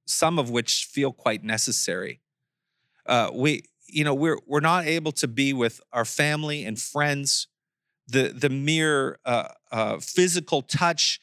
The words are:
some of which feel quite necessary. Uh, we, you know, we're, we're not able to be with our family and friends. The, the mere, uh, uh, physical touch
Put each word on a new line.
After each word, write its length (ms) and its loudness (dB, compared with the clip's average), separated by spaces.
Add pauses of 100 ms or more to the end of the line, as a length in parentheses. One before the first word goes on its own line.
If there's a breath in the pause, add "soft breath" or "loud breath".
some 320 2
of 120 0
which 380 -2
feel 240 0
quite 300 -2
necessary. 800 -2 (840)
Uh, 280 4
we, 300 0 (240)
you 160 0
know, 100 2
we're, 320 2
we're 140 0
not 260 2
able 240 0
to 160 -2
be 260 0
with 280 0 (120)
our 120 0
family 600 -2
and 140 -6
friends. 720 -2 (580)
The, 220 2
the 220 -2
mere, 760 0
uh, 240 0 (240)
uh, 260 -2
physical 640 0
touch 600 0